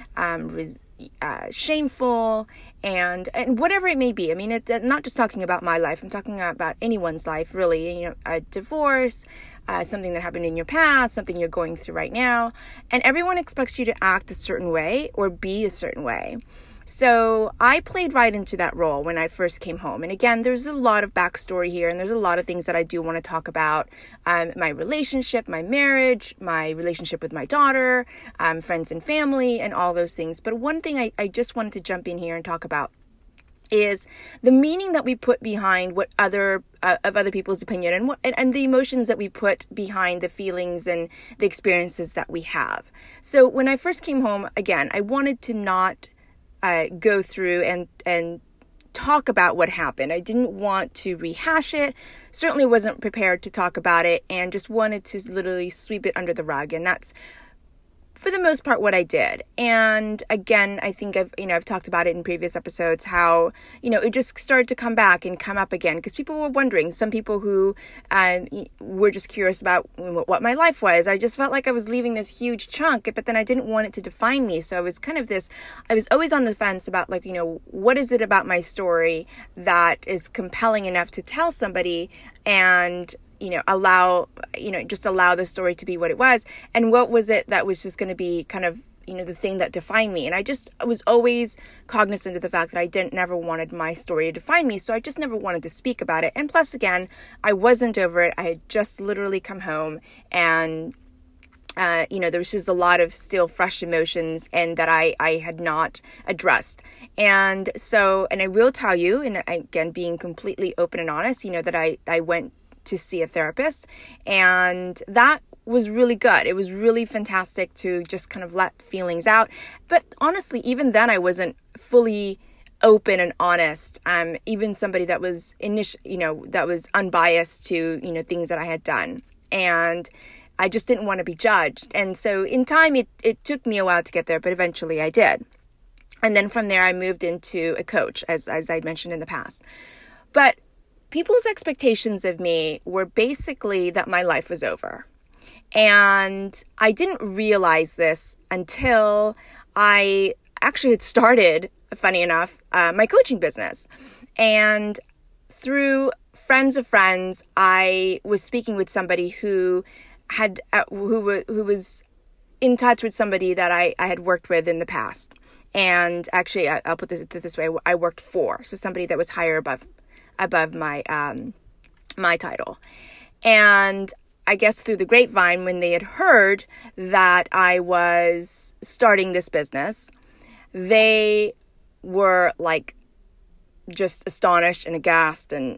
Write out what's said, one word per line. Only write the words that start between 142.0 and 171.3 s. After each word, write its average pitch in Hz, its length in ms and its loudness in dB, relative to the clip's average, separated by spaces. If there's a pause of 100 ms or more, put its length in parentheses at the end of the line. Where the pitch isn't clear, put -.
of 170 140 -4
me 165 460 -2
were 185 200 -2
basically 214 880 -2
that 175 160 -2
my 180 160 0
life 160 260 -2
was 165 140 -6
over. - 420 -8 (680)
And 196 880 4 (160)
I 220 120 4
didn't 349 300 -2
realize 190 720 2
this 160 460 -2 (100)
until 214 880 2 (380)
I 196 580 4 (300)
actually 277 260 0
had 226 140 4
started, 190 680 6 (240)
funny 190 300 0
enough, 170 340 0 (140)
uh, 170 240 4
my 214 100 6
coaching 330 320 0
business. 147 500 -4 (500)
And 214 640 2 (520)
through 269 580 0 (220)
friends 269 460 2
of 247 100 -2
friends, 185 560 2 (120)
I 185 680 4
was 202 180 -2
speaking 226 340 -4
with 190 140 -2
somebody 180 400 0
who 185 560 0 (460)
had, 208 300 -2 (100)
uh, 208 180 2
who 202 320 -2
wa-, 202 240 0
who 214 180 -4
was 202 380 -4 (580)
in 247 160 4
touch 240 280 4
with 220 100 -4
somebody 190 400 0
that 175 180 0
I, 175 280 2
I 185 80 0
had 175 140 -4
worked 175 280 -2
with 165 180 2
in 165 120 0
the 170 80 -6
past. - 480 -8 (400)
And 175 580 2
actually, 180 360 0
I, 151 160 -2
I'll 165 120 -2
put 175 120 -10
this, 160 200 -8
this 170 260 -10
way, 160 140 -2 (160)
I 175 80 4
worked 170 260 0
for, - 440 -2
so - 120 -12
somebody 180 300 -6
that 170 120 -2
was 170 120 -2
higher 165 280 0
above, 139 280 -6 (540)
above 165 340 0
my, 151 300 -6
um, 147 500 -6 (640)